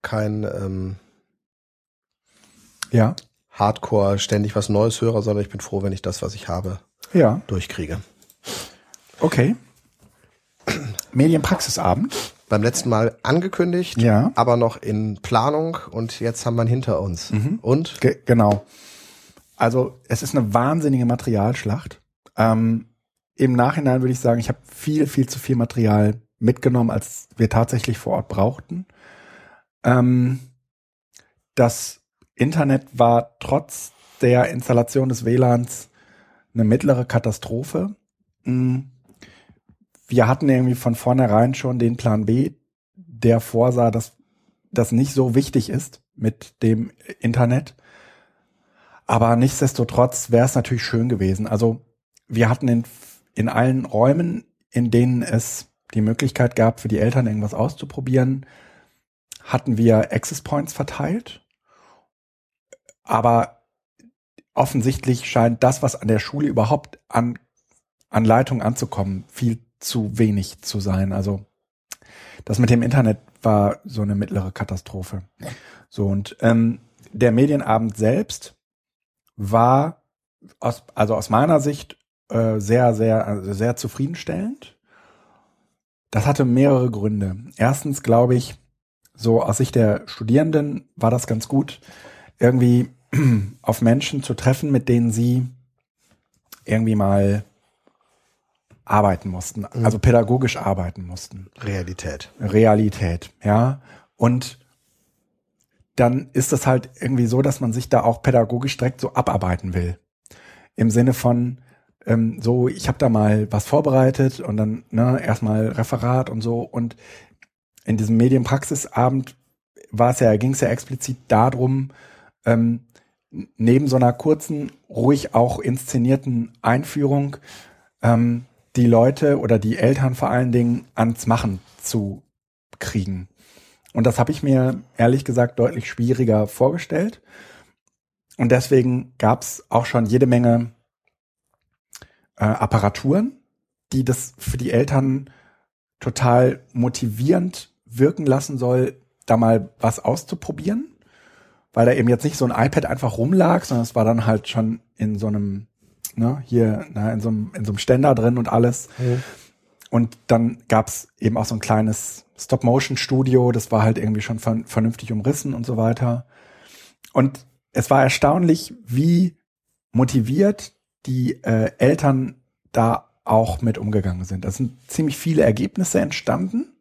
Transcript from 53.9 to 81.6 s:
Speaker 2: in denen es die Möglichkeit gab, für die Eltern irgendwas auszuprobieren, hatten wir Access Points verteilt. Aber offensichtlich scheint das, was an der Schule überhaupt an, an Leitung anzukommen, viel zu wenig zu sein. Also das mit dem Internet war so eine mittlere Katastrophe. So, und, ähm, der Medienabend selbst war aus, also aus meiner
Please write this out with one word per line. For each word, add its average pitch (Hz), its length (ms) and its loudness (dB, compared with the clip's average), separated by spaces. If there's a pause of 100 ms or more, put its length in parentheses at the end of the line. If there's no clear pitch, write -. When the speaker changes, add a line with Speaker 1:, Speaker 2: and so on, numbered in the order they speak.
Speaker 2:
in 120 200 0
denen 120 320 2
es - 440 -4 (280)
die - 80 0
Möglichkeit 120 540 0
gab, 113 240 2
für - 80 -8
die 107 100 0
Eltern 120 280 2
irgendwas 107 280 -4
auszuprobieren, 131 920 -2 (960)
hatten 123 360 -2
wir 113 340 4
Access - 300 -6
Points 143 300 -6
verteilt. 147 720 -8 (1600)
Aber 117 600 0 (920)
offensichtlich 127 760 -2
scheint 117 320 2
das, 127 200 2
was 131 140 -2
an - 120 -6
der 110 100 2
Schule 143 300 -4
überhaupt 120 500 -2 (100)
an, 120 300 -2 (720)
an 110 140 2
Leitung 120 380 2
anzukommen, 98 640 -4
viel 117 300 -4 (200)
zu 107 400 -6
wenig 104 440 0
zu - 180 -6
sein. 95 320 -2
Also 98 340 -4 (1000)
das 101 140 -4
mit 120 100 2
dem 117 140 4
Internet 120 360 2 (240)
war 107 420 2
so 107 180 -6
eine 101 140 -2
mittlere 95 360 -4
Katastrophe. 95 720 -10 (640)
So, 101 200 -4
und, 98 320 -4
ähm, 117 400 2 (320)
der 117 200 4
Medienabend 113 640 2
selbst 117 600 -2 (800)
war 120 640 2 (580)
aus, 120 220 -6 (120)
also 110 200 0
aus 107 160 -6
meiner 147 300 4